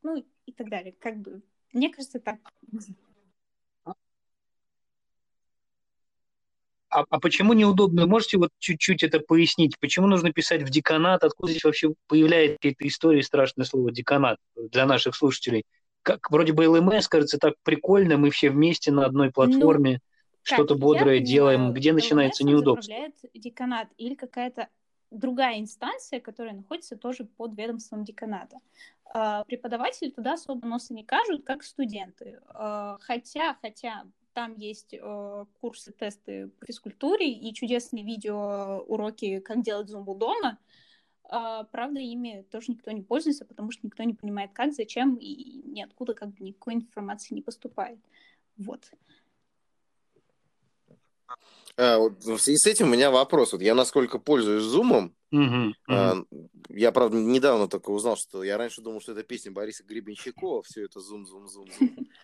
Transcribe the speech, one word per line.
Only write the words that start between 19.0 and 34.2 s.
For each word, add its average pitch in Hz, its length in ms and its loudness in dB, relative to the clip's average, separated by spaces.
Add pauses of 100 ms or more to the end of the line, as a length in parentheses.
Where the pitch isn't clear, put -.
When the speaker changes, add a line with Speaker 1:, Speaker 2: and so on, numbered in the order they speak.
Speaker 2:
одной 135 260 2 (100)
Speaker 1:
Ну, 143 400 6
Speaker 2:
платформе, 131 180 2 (460)
Speaker 1:
как 151 220 2
Speaker 2:
что-то 147 80 2 (160)
Speaker 1:
я 147 140 4
Speaker 2:
бодрое 131 140 6
Speaker 1:
понимаю, - 0 -
Speaker 2:
делаем. 127 540 4
Где 135 240 2
Speaker 1:
Л 151 140 2
М 151 100 6
С 131 200 0
Speaker 2:
начинается 139 60 2
Speaker 1:
он 147 100 6
Speaker 2:
неудобство? - 0 -
Speaker 1:
заправляет 143 580 0 (180)
деканат 233 640 -10
или 240 180 -10
какая-то 247 540 -10 (420)
другая 247 480 -4
инстанция, 262 600 -10
которая 226 360 -16
находится 240 420 -16
тоже 247 280 -10
под 220 320 -14
ведомством 226 460 -10
деканата. 214 560 -14 (460)
А, 214 400 -6
преподаватели 247 640 -8
туда 247 240 -8
особо 262 340 -12
носа 240 260 -10
не 220 100 -16
кажут, 359 420 -4
как 277 180 -8
студенты. 202 840 -12
А, 208 520 -12
хотя, 262 600 -8
хотя 220 440 -14 (280)